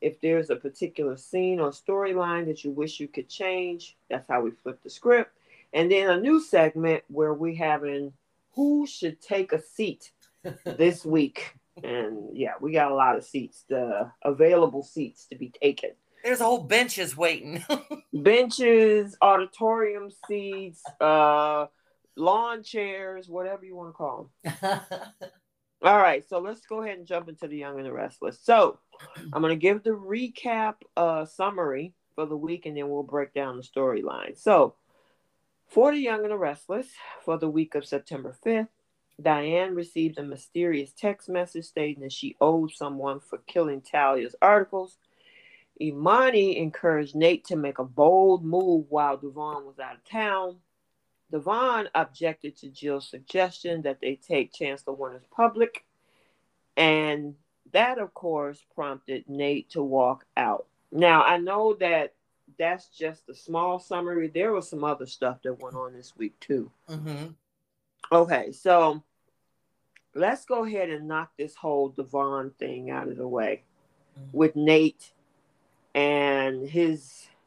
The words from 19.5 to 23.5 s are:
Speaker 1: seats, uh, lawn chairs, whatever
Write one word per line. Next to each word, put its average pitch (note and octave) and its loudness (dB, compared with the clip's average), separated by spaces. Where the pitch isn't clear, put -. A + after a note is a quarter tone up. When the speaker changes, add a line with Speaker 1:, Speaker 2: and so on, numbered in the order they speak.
Speaker 1:
seats, G3 -10
uh, D3+ 4
lawn A3 0
chairs, F#3+ -8
whatever F#3 -8